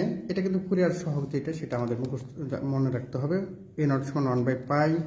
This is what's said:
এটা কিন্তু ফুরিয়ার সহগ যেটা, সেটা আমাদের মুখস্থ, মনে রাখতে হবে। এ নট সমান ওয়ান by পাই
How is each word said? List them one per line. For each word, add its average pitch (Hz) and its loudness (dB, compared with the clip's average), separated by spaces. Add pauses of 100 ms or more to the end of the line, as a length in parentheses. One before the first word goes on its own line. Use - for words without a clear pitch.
(300)
এটা 185 -2
কিন্তু 190 2
ফুরিয়ার 180 4
সহগ 147 -2 (100)
যেটা, 143 0
সেটা - -8
আমাদের 120 0
মুখস্থ, 131 -4 (440)
মনে 135 4
রাখতে - -6
হবে। 165 0 (440)
এ - 2
নট 135 4
সমান 143 0
ওয়ান 123 4
by 131 2 (140)
পাই 147 4 (180)